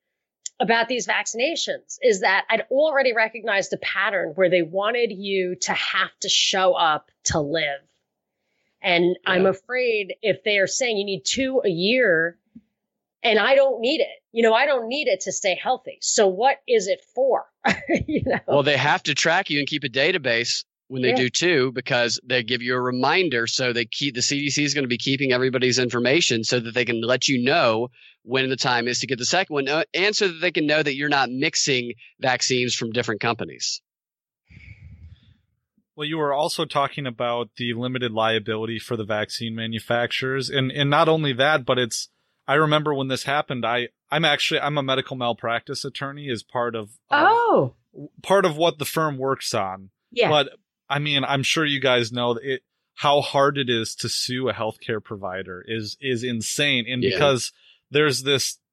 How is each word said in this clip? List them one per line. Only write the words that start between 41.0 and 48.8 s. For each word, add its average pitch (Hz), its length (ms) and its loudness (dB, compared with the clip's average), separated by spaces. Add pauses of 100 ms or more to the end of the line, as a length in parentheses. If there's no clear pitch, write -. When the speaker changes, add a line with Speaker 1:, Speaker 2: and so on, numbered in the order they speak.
Speaker 3:
only 156 260 2
that, 139 300 2
but 123 140 0
it's, 120 300 -2 (400)
I 135 60 2
remember 151 400 2
when 135 140 -2
this 131 160 -4
happened, 139 400 -2
I, 120 240 0 (220)
I'm 156 140 2
actually, 147 360 2
I'm 147 180 -2
a 139 40 0
medical 131 340 -2
malpractice 120 680 -4
attorney 143 460 -10
as 113 120 -4
part 120 320 -2
of, 107 240 -10 (120)
of 311 180 4
Speaker 1:
Oh. 415 460 2 (480)
Speaker 3:
part 190 220 4
of 156 120 0
what 160 220 0
the 139 60 -6